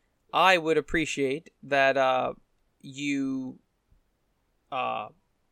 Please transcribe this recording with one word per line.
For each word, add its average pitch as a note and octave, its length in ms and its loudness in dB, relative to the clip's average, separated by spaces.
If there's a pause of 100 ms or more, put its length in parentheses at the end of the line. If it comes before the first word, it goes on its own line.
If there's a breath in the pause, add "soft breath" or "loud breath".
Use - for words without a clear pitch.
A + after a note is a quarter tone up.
(320)
I F3+ 240 6
would D#3+ 220 0
appreciate C#3+ 720 -2 (120)
that, C3+ 360 2
uh, B2+ 340 0 (480)
you, C3+ 760 -6 (1120)
uh, A#2+ 360 -6 (440)